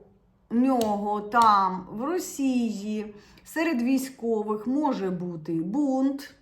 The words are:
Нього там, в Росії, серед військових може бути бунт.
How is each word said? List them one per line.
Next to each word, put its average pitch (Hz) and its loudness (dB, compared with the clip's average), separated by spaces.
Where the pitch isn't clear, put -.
Нього 214 2
там, 202 4
в 214 -6
Росії, 233 -2
серед 311 -2
військових 226 -2
може 247 0
бути 175 -6
бунт. 262 0